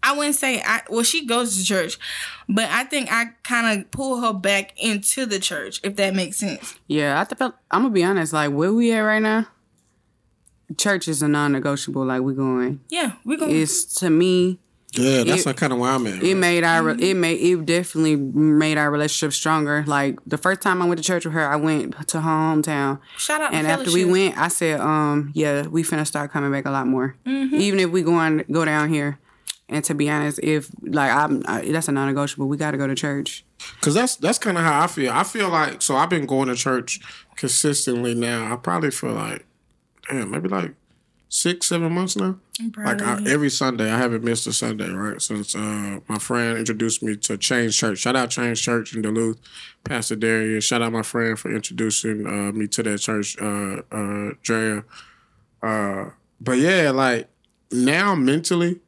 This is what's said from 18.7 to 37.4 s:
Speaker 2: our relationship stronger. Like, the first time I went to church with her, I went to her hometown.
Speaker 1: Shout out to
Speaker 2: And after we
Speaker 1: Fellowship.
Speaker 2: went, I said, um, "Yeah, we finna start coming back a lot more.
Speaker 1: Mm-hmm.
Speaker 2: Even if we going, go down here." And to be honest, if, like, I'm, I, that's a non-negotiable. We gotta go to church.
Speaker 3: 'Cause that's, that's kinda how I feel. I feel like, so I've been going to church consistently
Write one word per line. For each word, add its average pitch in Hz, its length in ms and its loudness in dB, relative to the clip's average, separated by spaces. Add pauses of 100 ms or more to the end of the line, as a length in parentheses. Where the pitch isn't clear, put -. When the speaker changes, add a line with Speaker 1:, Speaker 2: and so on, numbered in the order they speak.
Speaker 2:
our 147 120 2
relationship 151 440 0
stronger. 151 520 0
Like, 143 400 0
the 151 120 -4
first 185 220 0
time 180 200 0
I 175 60 2
went 175 120 2
to 156 60 -6
church 175 200 0
with 160 100 -4
her, 156 120 2
I 143 100 2
went 151 520 0
to 160 120 -2
her 160 100 0
hometown. 151 720 0 (160)
Speaker 1:
Shout 302 240 0
out 302 100 -2
to - 60 -2
Speaker 2:
And 156 100 0
after 160 240 0
we 180 140 4
Speaker 1:
Fellowship. 180 60 4
Speaker 2:
went, 185 280 2
I 160 100 2
said, 160 320 0
um, 147 540 0
"Yeah, 147 320 0
we 156 160 0
finna 156 240 0
start 147 260 -4
coming 143 200 -2
back 139 140 -2
a 143 40 -2
lot 135 160 -2
more. 131 300 0 (100)
Speaker 1:
Mm-hmm. 269 300 -2
Speaker 2:
Even 196 240 4
if 180 100 2
we 180 120 2
going, 160 480 2
go 160 140 2
down 151 280 2
here." 143 260 -2 (520)
And 151 140 -2
to 160 100 0
be 147 140 2
honest, 147 340 0
if, 151 280 0 (120)
like, 135 300 2
I'm, 147 340 2
I, 110 140 -2 (100)
that's 160 180 0
a 143 40 0
non-negotiable. 139 560 -2
We 147 80 -2
gotta 147 220 -2
go 139 80 -2
to 135 80 -2
church. 143 500 -4 (380)
Speaker 3:
'Cause 147 120 2
that's, 247 220 2
that's - 220 0
kinda 175 240 0
how 156 200 4
I 175 40 4
feel. 135 260 0
I 156 120 4
feel 196 260 -2
like, 156 320 0
so 143 140 0
I've 156 120 4
been 165 180 0
going 135 220 2
to 123 80 0
church 123 440 -2 (360)
consistently 123 800 0